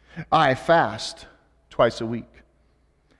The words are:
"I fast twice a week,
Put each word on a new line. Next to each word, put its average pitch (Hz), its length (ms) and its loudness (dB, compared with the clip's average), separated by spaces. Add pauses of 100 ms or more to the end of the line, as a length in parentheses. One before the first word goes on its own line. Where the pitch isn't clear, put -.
(300)
"I 151 240 2
fast 123 720 0 (440)
twice 120 320 0
a 117 40 -4
week, 113 220 -8 (920)